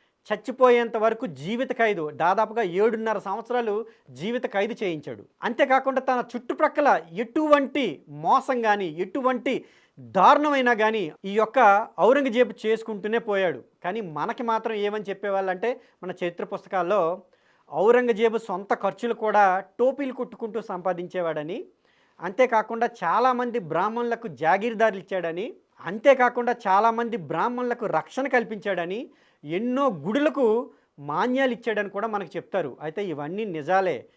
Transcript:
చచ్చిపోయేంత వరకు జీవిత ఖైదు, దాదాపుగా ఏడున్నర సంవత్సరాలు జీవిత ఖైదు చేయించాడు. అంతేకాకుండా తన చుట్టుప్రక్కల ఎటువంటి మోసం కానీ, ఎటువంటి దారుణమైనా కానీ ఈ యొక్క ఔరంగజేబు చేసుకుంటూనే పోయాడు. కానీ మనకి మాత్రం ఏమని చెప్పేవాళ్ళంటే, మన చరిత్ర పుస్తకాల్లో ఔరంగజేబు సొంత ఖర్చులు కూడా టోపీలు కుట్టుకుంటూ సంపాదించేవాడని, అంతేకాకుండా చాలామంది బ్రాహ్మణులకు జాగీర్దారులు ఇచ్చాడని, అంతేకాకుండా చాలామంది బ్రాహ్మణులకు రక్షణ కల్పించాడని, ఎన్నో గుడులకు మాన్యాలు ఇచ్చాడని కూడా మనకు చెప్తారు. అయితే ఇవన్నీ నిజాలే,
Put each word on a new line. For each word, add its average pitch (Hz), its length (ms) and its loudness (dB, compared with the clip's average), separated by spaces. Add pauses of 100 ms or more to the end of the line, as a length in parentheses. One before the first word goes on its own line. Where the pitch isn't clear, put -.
(340)
చచ్చిపోయేంత 240 640 2
వరకు 226 280 0
జీవిత 202 460 -4
ఖైదు, 202 380 0
దాదాపుగా 196 520 0
ఏడున్నర 214 580 0
సంవత్సరాలు 220 640 -4 (240)
జీవిత 202 360 -6
ఖైదు 208 380 -2
చేయించాడు. 147 400 -6 (200)
అంతేకాకుండా 262 580 2
తన 254 220 0 (120)
చుట్టుప్రక్కల 285 640 2 (100)
ఎటువంటి 269 960 0
మోసం 208 520 0
కానీ, 208 260 2
ఎటువంటి 247 800 -2 (340)
దారుణమైనా 247 720 4
కానీ 214 380 0 (140)
ఈ 196 80 -6
యొక్క 220 540 4 (120)
ఔరంగజేబు 247 540 4 (120)
చేసుకుంటూనే 220 540 -2
పోయాడు. 190 440 -2 (200)
కానీ 196 180 -4
మనకి 180 420 -6
మాత్రం 226 300 -2
ఏమని 208 360 -2
చెప్పేవాళ్ళంటే, 196 720 -4 (220)
మన 185 80 -8
చరిత్ర 175 340 -6
పుస్తకాల్లో 185 760 -2 (500)
ఔరంగజేబు 226 640 4
సొంత 202 360 -4
ఖర్చులు 226 400 -2
కూడా 208 500 4 (160)
టోపీలు 262 340 0
కుట్టుకుంటూ 233 480 -8
సంపాదించేవాడని, 180 1040 -4 (540)
అంతేకాకుండా 220 720 0 (140)
చాలామంది 240 560 2
బ్రాహ్మణులకు 220 680 -2
జాగీర్దారులు 196 720 0
ఇచ్చాడని, 180 540 -6 (320)
అంతేకాకుండా 240 720 4 (120)
చాలామంది 226 500 2
బ్రాహ్మణులకు 240 680 -4
రక్షణ 175 420 -2
కల్పించాడని, 202 800 -4 (340)
ఎన్నో 240 440 0
గుడులకు 240 840 0 (260)
మాన్యాలు 233 600 0
ఇచ్చాడని 208 360 -4
కూడా 196 220 -4
మనకు 196 200 -8
చెప్తారు. 160 360 -4 (140)
అయితే 160 160 -6 (120)
ఇవన్నీ 151 300 -6 (120)
నిజాలే, 175 400 0 (220)